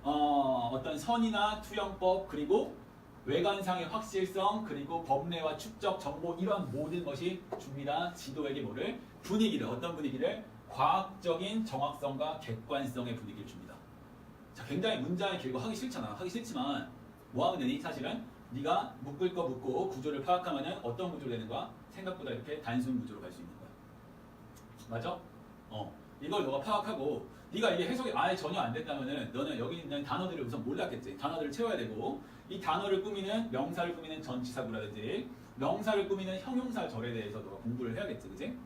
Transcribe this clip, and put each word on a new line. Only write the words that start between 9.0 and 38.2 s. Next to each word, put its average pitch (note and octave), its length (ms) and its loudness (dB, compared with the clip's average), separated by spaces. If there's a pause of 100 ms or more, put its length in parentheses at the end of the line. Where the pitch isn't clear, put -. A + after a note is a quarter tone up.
분위기를. G#3+ 440 4
어떤 D3+ 280 -2
분위기를? C#3 500 0 (240)
과학적인 F#3+ 960 4
정확성과 C3+ 760 0
객관성의 B2 760 -2
분위기를 G#2 320 -8
줍니다. - 260 -12 (800)
자, - 120 -12
굉장히 F#3 340 4
문장이 F3+ 400 0
길고 B2+ 180 -2
하기 A2 180 0
싫잖아. B2 320 -4 (120)
하기 F3+ 100 -2
싫지만 A#3 640 -2 (400)
뭐 B2+ 160 6
하면 C3+ 140 4
되니? C3 180 2
사실은 D3+ 440 -2 (280)
네가 C#3+ 480 2
묶을 C#3+ 340 0
거 E3+ 140 2
묶고 B2+ 420 0
구조를 C#3 320 -2
파악하면은 F3 640 2
어떤 E3+ 280 -2
구조로 B2 200 -4
되는 A2 160 -4
거야? A#2 220 -4 (220)
생각보다 F#3 400 -6
이렇게 D3 300 -4
단순 B2 400 2
구조로 G#2 200 -8
갈 - 100 -8
수 - 100 -14
있는 - 160 -12
거야. - 120 -16 (1200)
맞아? A#2 280 -2 (520)
어. - 220 -6 (300)
이걸 F#3+ 240 2
너가 - 140 2
파악하고 C3+ 680 0 (240)
네가 G#3+ 200 6
이게 E3+ 160 2
해석이 B3 260 0
아예 - 220 6
전혀 E3+ 240 0
안 A#2 140 2
됐다면은 C#3 580 -2
너는 C3+ 260 0
여기 E3 220 -2
있는 C#3+ 240 -4
단어들을 E3+ 400 0
우선 A2+ 220 -2
몰랐겠지. C3 520 -2
단어들을 D#3 340 -2
채워야 A3+ 260 2
되고, A2+ 440 -2 (280)
이 G3 100 -4
단어를 G3 420 4
꾸미는, G3+ 500 0
명사를 E3+ 440 0
꾸미는 D#3 260 -8
전치사구라든지 A#2+ 1080 -2 (260)
명사를 G3 520 2
꾸미는 F#3+ 320 0
형용사절에 F3+ 760 0
대해서 G#2 260 -4
너가 G2 180 -8
공부를 A#2 380 -2
해야겠지, - 340 -4